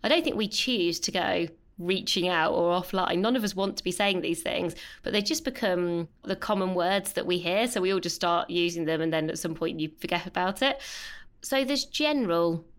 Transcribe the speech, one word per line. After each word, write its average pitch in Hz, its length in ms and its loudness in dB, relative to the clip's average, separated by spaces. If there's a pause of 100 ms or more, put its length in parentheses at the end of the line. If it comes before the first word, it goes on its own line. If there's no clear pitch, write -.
I 233 60 0
don't 330 140 4
think 311 120 -2
we 214 120 0
choose 185 540 0
to 202 100 -2
go 175 360 0 (300)
reaching 180 500 0
out 160 260 2
or 175 200 4
offline. 180 460 0
None 226 160 2
of 226 80 2
us 196 120 -2
want 190 220 -2
to - 60 -6
be 180 80 -2
saying 190 300 0
these 165 200 -2
things, - 340 -2 (280)
but - 100 -2
they 208 80 2
just 311 240 -2
become 175 640 0 (160)
the 190 120 -4
common 190 380 0
words 190 400 0
that - 140 -2
we 175 100 2
hear. 180 300 2
So 233 140 -2
we 190 120 2
all 185 60 2
just 180 160 -4
start 170 340 2
using 170 360 0
them, 160 140 2
and 160 140 0
then 156 160 0
at 160 80 -4
some 165 160 -4
point 160 260 -4
you 156 200 -2
forget - 260 -2
about 185 360 -2
it. 269 200 0 (640)
So 269 200 0
there's 277 220 0
general 170 800 2 (140)